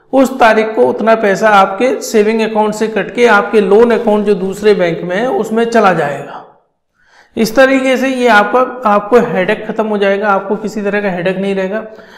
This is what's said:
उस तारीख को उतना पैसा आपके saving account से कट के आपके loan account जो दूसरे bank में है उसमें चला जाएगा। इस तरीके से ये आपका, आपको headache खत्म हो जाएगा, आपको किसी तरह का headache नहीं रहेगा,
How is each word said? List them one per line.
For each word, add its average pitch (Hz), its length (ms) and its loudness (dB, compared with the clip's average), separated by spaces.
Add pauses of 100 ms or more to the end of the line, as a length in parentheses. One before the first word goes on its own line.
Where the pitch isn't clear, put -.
(140)
उस 262 260 2
तारीख 220 360 2
को 247 80 2
उतना 226 320 2
पैसा 214 340 0
आपके 202 520 2
saving 220 400 0
account 214 320 -2
से 220 140 -4
कट 214 280 -6
के 240 120 2
आपके 208 340 2
loan 208 300 4
account 208 340 0
जो 202 100 0
दूसरे 190 380 0
bank 175 300 -2
में 175 120 -6
है 226 140 -2
उसमें 226 360 -2
चला 226 280 2
जाएगा। 143 720 -8 (760)
इस 220 180 -2
तरीके 262 420 2
से 240 100 -2
ये 247 200 -2
आपका, 226 600 0
आपको 208 300 2
headache 190 480 -2
खत्म 214 180 -4
हो 208 120 -4
जाएगा, 202 300 0
आपको 196 280 -2
किसी 214 260 -8
तरह 202 200 -2
का 202 80 -2
headache 180 280 -4
नहीं 196 180 -4
रहेगा, 190 300 -6 (320)